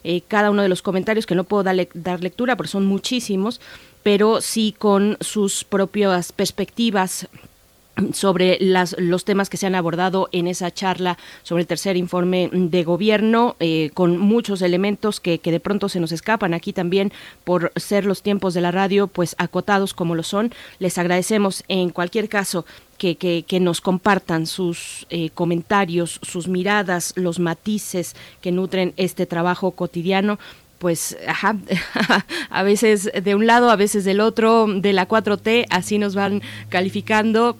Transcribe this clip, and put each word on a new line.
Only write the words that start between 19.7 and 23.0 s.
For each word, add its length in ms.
como 220
lo 80
son. 300
Les 180
agradecemos 720
en 220
cualquier 380
caso 380
que, 180